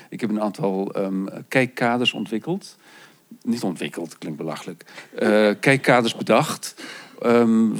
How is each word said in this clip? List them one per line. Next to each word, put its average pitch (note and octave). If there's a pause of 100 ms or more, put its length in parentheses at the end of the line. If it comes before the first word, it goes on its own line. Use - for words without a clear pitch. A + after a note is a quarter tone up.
Ik -
heb G#2+
een G#2+
aantal, G2
ehm, G2 (220)
kijkkaders B2
ontwikkeld. A#2 (680)
Niet A#2
ontwikkeld, E2
klinkt D#2+
belachelijk. D#2+ (300)
Eh, G#2+ (100)
kijkkaders C3
bedacht, - (400)
ehm, A2+ (120)